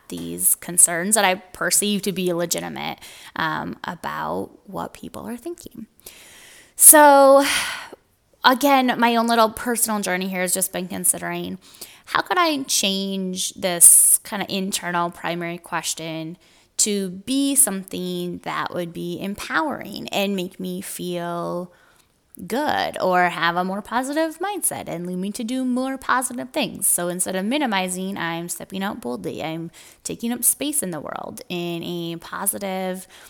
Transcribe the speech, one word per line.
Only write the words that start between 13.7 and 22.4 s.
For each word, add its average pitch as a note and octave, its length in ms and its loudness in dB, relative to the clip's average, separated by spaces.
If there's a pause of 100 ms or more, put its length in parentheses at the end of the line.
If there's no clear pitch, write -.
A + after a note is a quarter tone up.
kind G3+ 200 -4
of - 80 -8
internal F3 580 -2
primary E3+ 480 -6
question D#3+ 800 -6 (400)
to G3+ 320 0
be C4+ 460 0
something F3+ 840 -2
that D#3 320 -4
would E3+ 220 -6
be F3 260 -6
empowering B3 880 -6
and G3+ 260 0
make F#3 240 -6
me F#3 220 -6
feel F3 920 -6 (720)